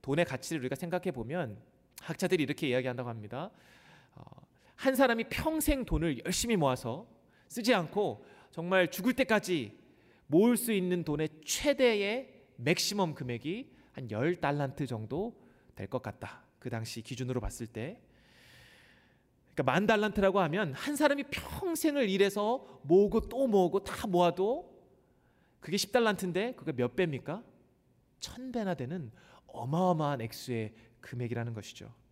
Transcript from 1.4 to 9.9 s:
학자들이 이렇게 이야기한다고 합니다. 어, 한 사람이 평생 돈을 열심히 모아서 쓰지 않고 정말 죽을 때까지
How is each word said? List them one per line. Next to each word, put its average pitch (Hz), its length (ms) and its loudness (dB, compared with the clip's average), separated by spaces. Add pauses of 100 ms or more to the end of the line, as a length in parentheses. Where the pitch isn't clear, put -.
학자들이 175 400 0
이렇게 143 260 -2
이야기한다고 123 400 -2
합니다. 117 420 -10 (640)
어, - 100 -20 (500)
한 269 200 2
사람이 240 300 4
평생 302 600 0
돈을 151 400 0
열심히 220 320 0
모아서 135 500 0 (420)
쓰지 233 260 2
않고 175 500 -2 (260)
정말 180 400 2
죽을 240 240 -2
때까지 185 600 0 (500)